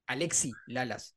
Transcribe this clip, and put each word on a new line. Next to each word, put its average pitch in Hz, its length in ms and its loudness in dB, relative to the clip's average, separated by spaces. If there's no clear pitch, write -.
Alexis 143 480 2
Lalas, 123 500 -2